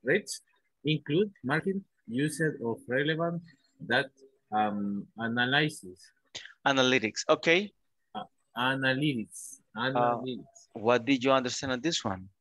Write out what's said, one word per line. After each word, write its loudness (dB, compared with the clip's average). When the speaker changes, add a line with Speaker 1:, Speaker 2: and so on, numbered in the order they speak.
Speaker 1:
rates, 0
include 0
market 0
usage -2
of -2
relevant -2
that, 0
um, -2
analysis. -2
Speaker 2:
Analytics, 2
okay. 4
Speaker 1:
Uh, -8
analytics, -2
Speaker 2:
Uh, -2
Speaker 1:
analytics. -2
Speaker 2:
what 2
did 2
you 4
understand 2
on -4
this -2
one? -4